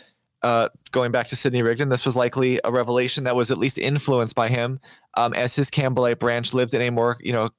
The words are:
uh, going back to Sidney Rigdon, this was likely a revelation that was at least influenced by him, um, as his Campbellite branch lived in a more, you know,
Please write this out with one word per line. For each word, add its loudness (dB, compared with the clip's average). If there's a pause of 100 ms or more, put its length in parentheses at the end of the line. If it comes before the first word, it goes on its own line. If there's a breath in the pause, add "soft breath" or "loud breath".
(420 loud breath)
uh, 2 (220)
going 0
back 0
to -6
Sidney 0
Rigdon, 0
this -2
was 0
likely 2
a -2
revelation 0
that 0
was 2
at 0
least -2
influenced 0
by 2
him, -2 (360 loud breath)
um, 0
as -2
his 0
Campbellite 0
branch -2
lived 0
in 0
a 0
more, 0
you -4
know, 0